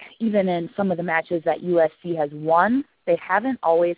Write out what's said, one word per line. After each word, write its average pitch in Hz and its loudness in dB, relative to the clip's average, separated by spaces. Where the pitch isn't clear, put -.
even 208 0
in 170 -2
some 196 0
of 165 -2
the 170 -6
matches 165 -2
that 156 -2
U 175 2
S 156 4
C 170 -6
has 151 -2
won, 170 2
they 170 2
haven't 226 -2
always 175 2